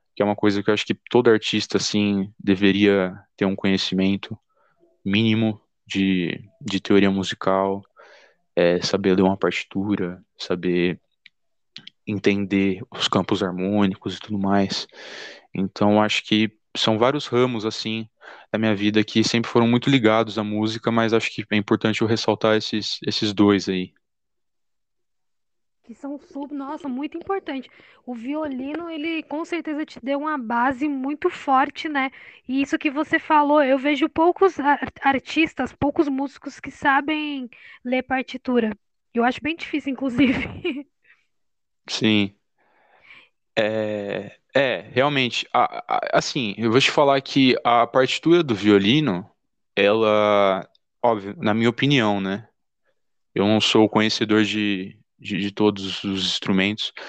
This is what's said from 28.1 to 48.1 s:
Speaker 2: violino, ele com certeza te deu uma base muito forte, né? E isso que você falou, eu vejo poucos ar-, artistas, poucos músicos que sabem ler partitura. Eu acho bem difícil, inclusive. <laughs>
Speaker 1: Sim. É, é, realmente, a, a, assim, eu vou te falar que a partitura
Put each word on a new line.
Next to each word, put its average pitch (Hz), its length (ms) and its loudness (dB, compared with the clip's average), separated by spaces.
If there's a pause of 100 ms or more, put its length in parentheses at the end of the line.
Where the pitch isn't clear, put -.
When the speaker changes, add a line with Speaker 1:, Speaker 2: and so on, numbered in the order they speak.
Speaker 2:
violino, 285 760 -8
ele 320 320 -6
com 311 220 -6
certeza 311 420 -6
te - 160 -20
deu 277 180 -4
uma 302 160 -4
base 240 500 -2
muito 285 440 -4
forte, 285 580 0
né? 269 220 -2 (360)
E 269 140 -2
isso 294 180 -2
que 302 120 -2
você 302 280 -2
falou, 294 440 4
eu 262 160 2
vejo 277 300 0
poucos 349 520 2
ar-, 277 400 0
artistas, 277 720 0
poucos 285 360 0
músicos 269 520 -6
que 285 100 -12
sabem 285 800 -2 (360)
ler 247 180 -2
partitura. 247 720 -2 (380)
Eu 233 100 2
acho 247 180 0
bem 311 140 -4
difícil, - 360 -6
inclusive. 269 1000 -2
<laughs> - 60 -20 (920)
Speaker 1:
Sim. 104 460 0 (1200)
É, 104 840 -4 (160)
é, 127 260 0 (120)
realmente, 131 600 0
a, - 440 0
a, - 220 0
assim, 117 400 -4
eu 113 120 0
vou 127 100 6
te - 100 2
falar 139 300 4
que 131 440 4
a 120 220 4
partitura 160 560 4